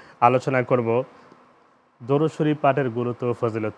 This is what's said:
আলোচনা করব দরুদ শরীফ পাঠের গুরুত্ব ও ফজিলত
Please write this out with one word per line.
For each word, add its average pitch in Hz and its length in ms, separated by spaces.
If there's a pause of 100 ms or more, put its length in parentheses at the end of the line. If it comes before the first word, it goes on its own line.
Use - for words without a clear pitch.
(200)
আলোচনা 127 420
করব 120 420 (1000)
দরুদ 143 360
শরীফ 151 240
পাঠের 131 280
গুরুত্ব 120 360
ও 120 60
ফজিলত 107 460